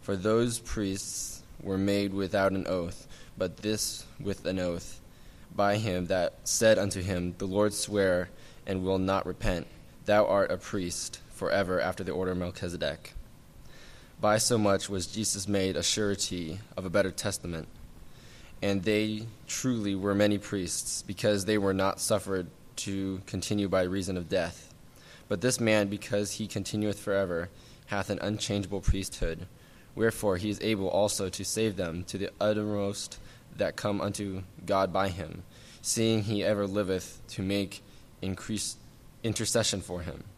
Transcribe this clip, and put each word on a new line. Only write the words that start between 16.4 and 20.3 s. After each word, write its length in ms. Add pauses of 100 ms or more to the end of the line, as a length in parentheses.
of 80
a 40
better 220
testament. 560 (960)
And 220
they 440 (180)
truly 480
were 220
many 220